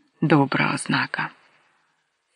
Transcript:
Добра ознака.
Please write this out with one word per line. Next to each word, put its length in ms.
Добра 520
ознака. 560